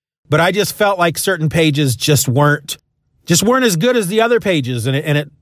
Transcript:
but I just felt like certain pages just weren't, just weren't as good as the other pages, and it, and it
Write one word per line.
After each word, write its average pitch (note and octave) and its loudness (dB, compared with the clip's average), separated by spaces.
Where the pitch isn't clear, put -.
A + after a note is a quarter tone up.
but D3+ 2
I F3+ 2
just F#3+ -2
felt G3+ 0
like E3+ 0
certain D#3+ -2
pages D3 0
just - 0
weren't, D3 0
just E3+ 0
weren't B3+ 2
as G3 2
good B3 0
as G3+ -2
the A3 0
other A#3 2
pages, B2+ -2
and C3+ -2
it, D3 -4
and D3 0
it D3 -6